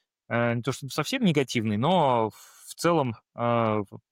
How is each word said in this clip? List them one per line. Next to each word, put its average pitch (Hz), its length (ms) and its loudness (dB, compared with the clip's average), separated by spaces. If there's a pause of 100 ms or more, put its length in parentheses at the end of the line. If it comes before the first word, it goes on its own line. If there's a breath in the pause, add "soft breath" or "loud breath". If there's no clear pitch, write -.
(300)
э, 117 240 0
не 120 80 -4
то 135 100 -2
чтобы 131 200 -10
совсем 254 320 -2
негативный, 127 540 0
но 127 520 2
в - 460 -20
целом, 147 400 0 (200)
э, 117 480 0 (280)